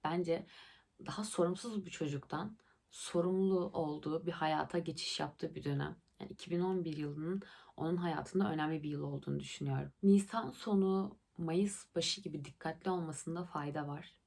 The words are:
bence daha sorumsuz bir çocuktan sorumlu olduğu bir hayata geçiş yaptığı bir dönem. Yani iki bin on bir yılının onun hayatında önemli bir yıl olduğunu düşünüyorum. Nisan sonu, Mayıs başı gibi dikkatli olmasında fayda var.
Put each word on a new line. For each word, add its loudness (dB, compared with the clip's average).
bence 0
daha -6
sorumsuz 0
bir -14
çocuktan -4
sorumlu 2
olduğu -2
bir 0
hayata 0
geçiş -4
yaptığı -4
bir -8
dönem. 0
Yani -10
iki -10
bin 2
on 2
bir -4
yılının -2
onun 0
hayatında 2
önemli 0
bir -2
yıl -2
olduğunu -2
düşünüyorum. -2
Nisan 6
sonu, 2
Mayıs 2
başı 0
gibi -6
dikkatli -4
olmasında -2
fayda -4
var. -8